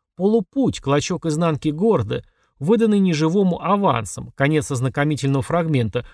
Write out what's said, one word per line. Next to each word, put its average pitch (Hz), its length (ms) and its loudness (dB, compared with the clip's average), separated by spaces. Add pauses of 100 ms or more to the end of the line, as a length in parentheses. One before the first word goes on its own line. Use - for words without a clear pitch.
(160)
Полупуть, 214 640 0
клочок 147 460 -2
изнанки 156 420 0
города, 151 560 0 (340)
выданный 208 400 2
неживому 180 640 2
авансом, 131 760 -2
конец 147 340 0
ознакомительного 139 720 0
фрагмента. 139 720 -2